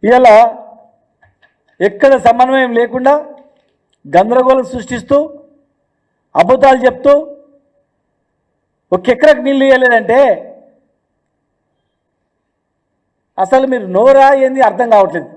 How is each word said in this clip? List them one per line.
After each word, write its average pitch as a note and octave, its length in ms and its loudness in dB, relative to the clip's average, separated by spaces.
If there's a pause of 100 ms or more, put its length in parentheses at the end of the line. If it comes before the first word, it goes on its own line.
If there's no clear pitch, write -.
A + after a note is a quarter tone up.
ఇవాళ B3 260 4 (1500)
ఎక్కడ G3+ 320 0 (140)
సమన్వయం B3+ 440 0 (100)
లేకుండా B3+ 340 -2 (880)
గందరగోళం A#3+ 720 0
సృష్టిస్తూ, B3 420 -6 (1160)
అబద్ధాలు B3+ 520 2
చెప్తూ, C#4 260 0 (1800)
ఒక F3+ 220 -4
ఎకరకు C#4 320 2
నీళ్ళు C#4 220 -2
ఇవ్వలేదంటే B3 520 0 (3250)
అసలు C4 340 0
మీరు A3 140 -8 (100)
నోరా C4+ 320 4 (160)
ఏంది C4 240 -4
అర్థం A#3+ 260 -4
కావట్లేదు. F3 420 -2